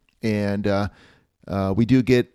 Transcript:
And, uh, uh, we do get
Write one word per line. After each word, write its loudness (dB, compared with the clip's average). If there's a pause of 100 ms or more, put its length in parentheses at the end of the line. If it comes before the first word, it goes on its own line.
(220)
And, -2
uh, 0 (600)
uh, -2
we 2
do 4
get 2